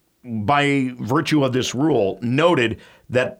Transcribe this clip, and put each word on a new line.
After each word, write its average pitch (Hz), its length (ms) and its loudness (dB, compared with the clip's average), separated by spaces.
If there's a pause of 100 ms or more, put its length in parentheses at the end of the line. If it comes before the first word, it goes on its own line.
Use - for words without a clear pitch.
(240)
by 131 760 0
virtue 143 460 0
of 127 80 0
this 120 240 -2
rule, 120 460 0
noted 127 580 2 (300)
that 123 300 -2